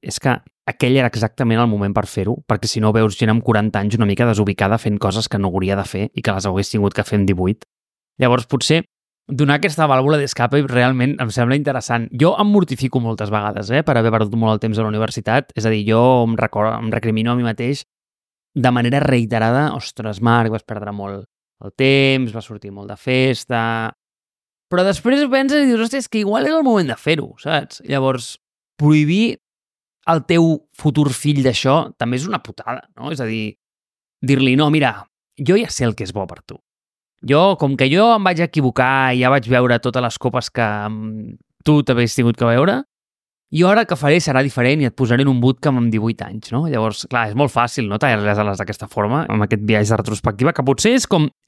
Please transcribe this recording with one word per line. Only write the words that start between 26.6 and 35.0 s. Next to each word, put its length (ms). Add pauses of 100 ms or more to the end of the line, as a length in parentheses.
moment 240
de 100
fer-ho», 420
saps? 460
Llavors, 520 (400)
prohibir 600 (720)
al 180
teu 480
futur 400
fill 300
d'això 560
també 180
és 100
una 140
putada, 460 (100)
no? 140
És 100
a 80
dir, 280 (680)
dir-li, 340
«No, 140
mira, 340 (320)